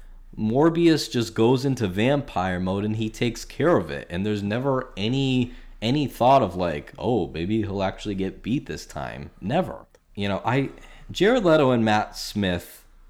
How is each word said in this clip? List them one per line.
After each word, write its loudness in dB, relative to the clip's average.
Morbius 4
just -2
goes 4
into 0
vampire 0
mode -2
and -2
he -4
takes -4
care 2
of -2
it. -8
And -4
there's -2
never -2
any, 0
any 0
thought 4
of, -2
like, -4
"Oh, 0
maybe -2
he'll -6
actually -4
get -6
beat -2
this -10
time." -10
Never. -4
You -4
know, -2
I, 0
Jared 2
Leto 6
and 4
Matt 2
Smith, -4